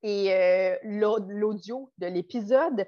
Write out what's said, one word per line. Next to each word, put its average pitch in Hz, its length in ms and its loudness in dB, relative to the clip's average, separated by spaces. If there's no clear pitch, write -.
et, 202 320 0
euh, 185 480 4
l'au-, 214 460 0
l'audio 208 720 -4
de 175 100 -4
l'épisode, 214 800 0